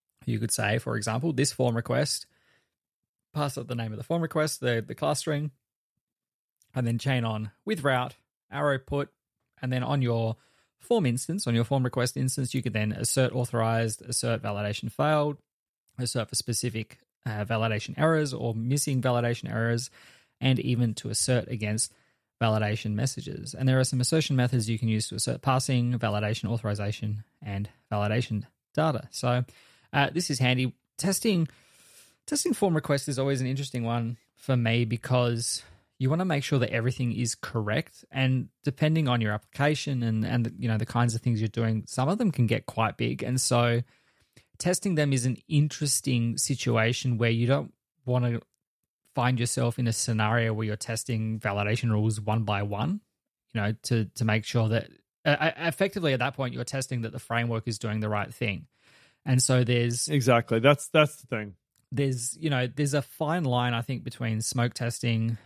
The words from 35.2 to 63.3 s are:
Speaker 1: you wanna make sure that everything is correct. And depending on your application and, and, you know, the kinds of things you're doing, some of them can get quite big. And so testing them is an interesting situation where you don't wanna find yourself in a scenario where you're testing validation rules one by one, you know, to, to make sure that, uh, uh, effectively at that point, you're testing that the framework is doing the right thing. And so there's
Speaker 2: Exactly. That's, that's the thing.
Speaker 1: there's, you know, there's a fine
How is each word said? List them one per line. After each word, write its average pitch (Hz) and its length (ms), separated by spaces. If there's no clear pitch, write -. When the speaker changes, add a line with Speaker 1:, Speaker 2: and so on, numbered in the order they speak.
Speaker 1:
you 131 120
wanna 170 160
make 143 180
sure 143 160
that 120 120
everything 120 420
is 113 220
correct. 113 760
And 131 380
depending 156 420
on 120 140
your 107 100
application 143 720
and, 110 220
and, 117 340
you 123 80
know, 110 100
the 110 80
kinds 117 300
of 117 60
things 117 180
you're 110 80
doing, 110 400
some 131 220
of 202 80
them 226 160
can 117 140
get 107 180
quite 110 320
big. 120 260
And 123 160
so 120 420
testing 180 380
them 143 180
is 123 120
an 127 120
interesting 135 880
situation 120 800
where 117 120
you 117 180
don't 139 260
wanna 123 360
find 127 260
yourself 120 400
in 120 80
a 113 60
scenario 113 600
where 110 140
you're 104 80
testing 110 640
validation 104 500
rules 107 300
one 107 240
by 101 200
one, 117 360
you 113 80
know, 104 120
to, 113 200
to 113 100
make 107 180
sure 113 240
that, 110 220
uh, 156 60
uh, 160 200
effectively 170 520
at 127 80
that 131 140
point, 123 200
you're 123 120
testing 127 380
that 110 100
the 123 60
framework 117 500
is 107 100
doing 110 220
the 107 80
right 104 240
thing. 104 340
And 127 160
so 127 220
there's 120 460
Speaker 2:
Exactly. 120 500
That's, 139 300
that's 151 260
the - 120
thing. 107 280
Speaker 1:
there's, 127 460
you 156 120
know, 127 180
there's 143 260
a 143 80
fine 165 420